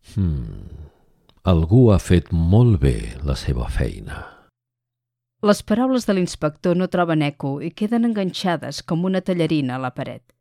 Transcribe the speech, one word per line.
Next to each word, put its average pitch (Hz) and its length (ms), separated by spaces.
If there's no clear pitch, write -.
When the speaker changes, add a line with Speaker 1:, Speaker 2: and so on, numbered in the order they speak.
Speaker 1:
Hmm. 62 480
Algú 95 480
ha 87 80
fet - 320
molt 92 480
bé 65 140
la 69 160
seva 60 320
feina. 50 540
Speaker 2:
Les 208 160
paraules 247 480
de 196 80
l'inspector 170 560
no 180 160
troben 165 400
eco 139 320
i 160 80
queden 233 400
enganxades 175 720
com 170 240
una 190 160
tallarina 160 560
a 131 80
la 127 80
paret. - 480